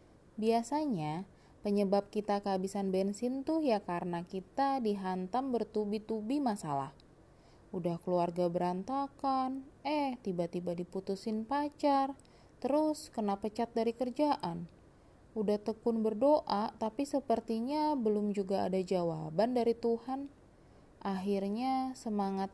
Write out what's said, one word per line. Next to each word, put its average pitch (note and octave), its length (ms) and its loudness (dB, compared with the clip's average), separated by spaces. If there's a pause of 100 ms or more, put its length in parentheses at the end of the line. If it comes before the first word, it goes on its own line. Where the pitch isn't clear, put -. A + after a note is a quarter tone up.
(360)
Biasanya, A3+ 880 0 (400)
penyebab G3+ 480 4
kita G3+ 320 0
kehabisan F#3+ 480 0
bensin G3+ 560 0
tuh D#4+ 160 2
ya A3 160 4
karena F3 480 -4
kita C4 560 -2
dihantam G3+ 720 -2
bertubi-tubi G#3+ 880 -2
masalah. D#3 480 -2 (800)
Udah F3 320 -2
keluarga F3 480 2
berantakan, C4 1120 -2 (240)
eh C#4+ 320 0
tiba-tiba F3 560 -2
diputusin G3 720 -4
pacar, C#4 720 0 (400)
terus D4+ 560 0
kena G3+ 240 0
pecat A3+ 320 -4
dari A3+ 240 0
kerjaan. A#3+ 720 0 (720)
Udah G#3 160 2
tekun A3 480 -2
berdoa, A3 800 2
tapi C#4 240 -2
sepertinya C4+ 880 0
belum G#3 400 2
juga G3 320 0
ada F#3 160 0
jawaban E3+ 720 0
dari A#3 160 4
Tuhan. A#3 560 -2 (720)
Akhirnya G3+ 960 0
semangat G3 580 -2